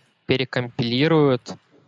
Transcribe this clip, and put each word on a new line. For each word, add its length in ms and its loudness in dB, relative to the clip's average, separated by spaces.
перекомпилируют 1300 0